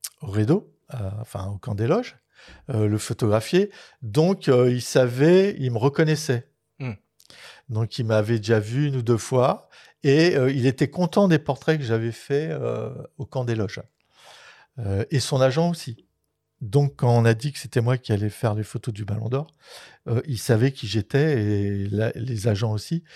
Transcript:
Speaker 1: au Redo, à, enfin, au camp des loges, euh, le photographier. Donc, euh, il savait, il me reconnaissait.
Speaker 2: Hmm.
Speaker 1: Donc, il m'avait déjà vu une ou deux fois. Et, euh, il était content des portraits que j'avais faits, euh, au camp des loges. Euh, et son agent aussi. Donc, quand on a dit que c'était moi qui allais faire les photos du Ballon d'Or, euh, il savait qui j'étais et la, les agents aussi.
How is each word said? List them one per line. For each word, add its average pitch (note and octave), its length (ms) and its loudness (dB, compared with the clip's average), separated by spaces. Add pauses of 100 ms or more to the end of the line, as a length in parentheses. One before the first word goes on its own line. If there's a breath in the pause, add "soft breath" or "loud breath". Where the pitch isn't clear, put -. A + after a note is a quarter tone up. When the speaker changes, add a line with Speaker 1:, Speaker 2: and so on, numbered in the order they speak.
(220)
Speaker 1:
au D#3 60 -14
Redo, G#2+ 440 0 (160)
à, G#2 320 -10
enfin, G2+ 280 -10
au G2+ 100 -8
camp - 160 -8
des G#2 140 -2
loges, G#3+ 280 0 (540 loud breath)
euh, A2 180 0
le G#2 120 0
photographier. A#2+ 720 0 (320 loud breath)
Donc, D#3 460 0
euh, B2 220 6
il B2 120 -2
savait, D3 760 4
il C3 140 -2
me A#2 80 -2
reconnaissait. C#3+ 680 0 (300)
Speaker 2:
Hmm. B2+ 160 -8 (760 loud breath)
Speaker 1:
Donc, A2 280 -4
il A#2+ 80 -2
m'avait A2 320 2
déjà A2 220 2
vu A#2 260 -2
une C#3 120 -2
ou B2+ 40 -4
deux A#2 160 2
fois. B2+ 500 0 (360 loud breath)
Et, D#3 340 4
euh, C3 140 2
il C3 160 0
était C3+ 240 0
content F3+ 360 2
des D#3+ 120 4
portraits D3+ 400 -2
que C#3+ 60 -6
j'avais A2+ 260 -2
faits, D3 400 -4
euh, A#2 420 -6 (240)
au A#2 80 -10
camp C3 200 -6
des A#2 100 -2
loges. A2 260 -4 (960 loud breath)
Euh, G2 340 -2
et C#3+ 80 2
son C3 220 0
agent C#3+ 300 2
aussi. C#3 340 -10 (560)
Donc, C#3 340 0
quand A#2+ 180 2
on A#2 120 4
a A#2 80 6
dit A#2+ 180 -4
que - 80 -14
c'était A#2+ 220 -2
moi B2 160 0
qui A#2 160 -4
allais G#2 160 0
faire G#2+ 260 -2
les G#2+ 80 -4
photos A2+ 300 -8
du G#2 100 -10
Ballon G#2+ 240 -6
d'Or, C3+ 200 -4 (600 loud breath)
euh, A#2 180 0
il C3 120 -6
savait A#2+ 340 2
qui - 160 -10
j'étais A#2+ 560 0
et G2+ 460 -2
la, G#2+ 260 -2
les A2+ 320 -6
agents G#2+ 240 0
aussi. C3+ 320 -4 (120)